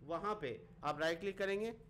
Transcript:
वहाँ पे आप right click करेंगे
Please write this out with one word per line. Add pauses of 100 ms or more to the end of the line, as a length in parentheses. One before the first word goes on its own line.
वहाँ
पे (340)
आप
right
click
करेंगे (160)